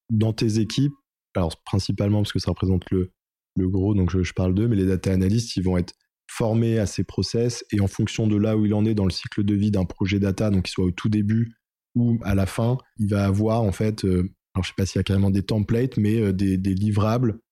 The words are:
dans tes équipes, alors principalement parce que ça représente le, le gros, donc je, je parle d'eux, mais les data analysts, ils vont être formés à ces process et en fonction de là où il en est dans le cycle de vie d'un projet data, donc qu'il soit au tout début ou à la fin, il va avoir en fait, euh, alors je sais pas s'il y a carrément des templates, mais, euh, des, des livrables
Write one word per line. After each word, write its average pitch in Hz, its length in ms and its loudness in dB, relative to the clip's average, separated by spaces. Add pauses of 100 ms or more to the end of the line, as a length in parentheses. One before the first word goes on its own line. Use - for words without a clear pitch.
(120)
dans 110 220 2
tes 110 260 0
équipes, 139 340 0 (420)
alors 90 280 -2
principalement 101 560 0
parce 104 120 -2
que 95 80 -2
ça 90 120 -2
représente 92 400 0
le, 90 200 -2 (460)
le 92 100 0
gros, 98 280 2
donc 90 160 2
je, 92 120 2
je - 100 -6
parle 92 200 0
d'eux, 107 140 2
mais 117 80 2
les 95 100 2
data 95 260 0
analysts, 98 460 0
ils 92 60 -2
vont 92 140 0
être 87 160 -4 (360)
formés 113 500 0
à 101 60 0
ces - 180 -4
process 117 680 -4
et 104 100 2
en 98 60 2
fonction 110 400 -2
de 104 80 2
là 107 200 2
où 107 100 2
il 104 80 2
en 104 120 2
est 110 100 0
dans 101 100 0
le 90 60 0
cycle - 320 -4
de 104 120 0
vie 104 160 2
d'un 95 140 0
projet 101 340 -2
data, 95 300 0
donc 95 140 2
qu'il - 80 -10
soit 92 140 0
au 87 60 2
tout - 180 -4
début 110 460 0 (400)
ou 120 280 2
à 98 120 -2
la 95 100 2
fin, 117 320 0 (200)
il 104 120 -2
va 101 160 2
avoir 107 360 2
en 101 100 0
fait, 107 320 -2
euh, 92 260 2 (240)
alors 92 100 -2
je - 40 -8
sais - 80 -14
pas 98 100 -2
s'il 98 140 -2
y - 20 2
a - 20 2
carrément 98 280 2
des 98 120 2
templates, 113 540 0
mais, 110 220 2
euh, 101 140 2
des, 95 240 2
des 95 160 0
livrables 107 680 0 (120)